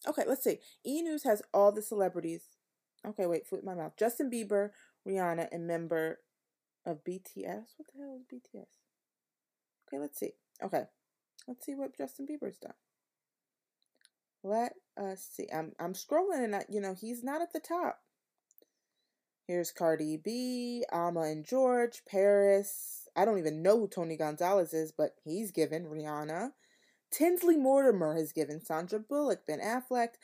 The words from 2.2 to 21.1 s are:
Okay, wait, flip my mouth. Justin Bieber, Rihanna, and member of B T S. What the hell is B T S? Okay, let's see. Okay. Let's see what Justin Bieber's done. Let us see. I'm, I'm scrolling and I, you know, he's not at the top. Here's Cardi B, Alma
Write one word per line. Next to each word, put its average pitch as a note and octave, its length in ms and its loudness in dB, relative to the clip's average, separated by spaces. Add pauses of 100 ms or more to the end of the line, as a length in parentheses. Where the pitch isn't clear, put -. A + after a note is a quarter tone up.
Okay, G#3 200 -4
wait, E3+ 200 -2
flip - 180 -8
my F#3+ 100 -6
mouth. D#3+ 220 -8
Justin B3 340 0
Bieber, G#3 400 -2 (360)
Rihanna, F3+ 460 -2
and E3+ 140 -6
member E3 540 -2 (640)
of D#3+ 180 -6
B F#3 160 -6
T F#3+ 280 -12
S. G#3+ 300 -10
What D#4 160 -20
the C4+ 100 -18
hell C4+ 160 -14
is B3+ 100 -20
B B3 120 -16
T - 180 -20
S? - 80 -18 (1200)
Okay, - 100 -8
let's - 200 -8
see. - 140 -6 (300)
Okay. E3 220 -2 (640)
Let's B3 180 -14
see C#4+ 100 -6
what C4+ 220 -8
Justin C#4 300 -10
Bieber's C#4+ 320 -8
done. - 160 -18 (1700)
Let A3 320 -2 (240)
us F#3+ 340 -8
see. - 180 -8
I'm, D#3+ 300 -6
I'm F3 140 -6
scrolling D#4 500 0
and G#3+ 100 -2
I, G3 140 -4
you G#3 100 -4
know, G3 160 -4
he's A#3 300 -10
not C#4+ 160 -4
at E4+ 140 -6
the D#4 60 -4
top. E4+ 400 -4 (1500)
Here's F3 240 0
Cardi D#3 480 0
B, A#3+ 760 -4
Alma E3+ 300 0